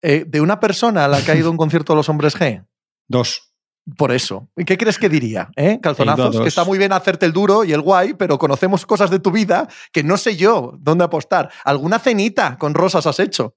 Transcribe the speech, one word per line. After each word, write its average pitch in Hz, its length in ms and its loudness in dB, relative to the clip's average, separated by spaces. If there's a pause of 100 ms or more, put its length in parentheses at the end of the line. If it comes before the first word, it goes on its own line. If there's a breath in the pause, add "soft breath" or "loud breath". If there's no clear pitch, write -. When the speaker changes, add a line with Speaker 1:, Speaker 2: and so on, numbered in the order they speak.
Speaker 1:
Eh, 156 260 0
de 151 140 -2
una 196 180 2
persona 208 460 0
a - 20 2
la 139 140 2
que 156 100 0
ha 156 40 4
ido 160 120 2
a 165 40 0
un 165 60 -2
concierto 160 360 0
de 151 40 4
Los 151 120 0
Hombres 151 300 0
G. 110 260 -2 (420)
Speaker 2:
Dos. - 460 -4 (440)
Speaker 1:
Por 131 140 2
eso. 107 440 -4
¿Y 170 100 -6
qué 185 120 0
crees 185 220 0
que 202 100 2
diría, 110 460 -2
eh? 143 80 -2
Speaker 2:
He - 80 2
ido 220 60 -2
a - 40 -12
Speaker 1:
Calzonazos, 143 500 0
que 113 80 -2
Speaker 2:
dos. 113 80 0
Speaker 1:
está 170 160 0
muy 196 140 -2
bien 196 160 2
hacerte 185 320 0
el 165 80 0
duro 202 300 2
y 165 100 0
el 151 80 0
guay, 185 320 2
pero 170 240 -2
conocemos 170 480 0
cosas 196 240 2
de 190 100 2
tu 185 120 0
vida 202 360 0 (240 loud breath)
que 151 120 -2
no 175 140 0
sé 220 200 -2
yo 170 420 2
dónde 165 260 2
apostar. 156 440 -2 (160 loud breath)
¿Alguna 147 320 0
cenita 202 600 -2
con 151 160 -4
rosas 180 320 0
has 143 120 -4
hecho? 180 380 -4